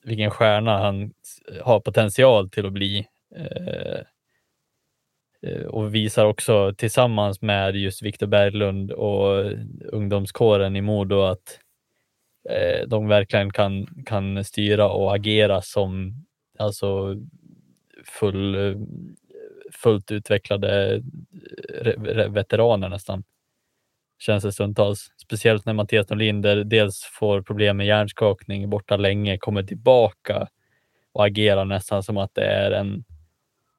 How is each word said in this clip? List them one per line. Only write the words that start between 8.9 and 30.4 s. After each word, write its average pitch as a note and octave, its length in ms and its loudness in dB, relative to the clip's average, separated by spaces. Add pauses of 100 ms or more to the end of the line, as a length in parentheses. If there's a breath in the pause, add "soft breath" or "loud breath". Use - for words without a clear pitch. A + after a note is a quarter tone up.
och G2 600 0 (400)
ungdomskåren G2+ 840 2
i G2 60 -2
Modo G2+ 400 0
att, - 380 -4 (880)
eh, F2+ 380 -2
de G#2+ 200 -2
verkligen G2+ 440 2
kan, G2 360 -2 (180)
kan G2 380 -4
styra G#2 460 2
och G2 260 0
agera G#2 460 2
som, F#2+ 520 -4 (460)
alltså, G2 560 -4 (880)
full, G2 500 -4
eh, G2 200 -2 (960)
fullt G#2+ 400 -6
utvecklade, G2+ 840 -2
eh, A#2 60 -6 (800)
re-, A2+ 140 -2 (180)
re-, G#2 180 0
veteraner G#2 560 0
nästan. F#2+ 340 -8 (960)
Känns G#2 240 0
det G2+ 80 -2
stundtals. G#2 560 0 (100)
Speciellt A2 480 0
när A2+ 80 -2
Mattias G#2+ 360 0
Norlinder G#2 540 2
dels G#2+ 400 2 (160)
får G2+ 220 2
problem G#2 360 0
med G2 100 0
hjärnskakning, G2+ 840 0
borta G2+ 280 -2
länge, G2+ 400 0
kommer G2+ 260 -4
tillbaka A2 840 2 (680)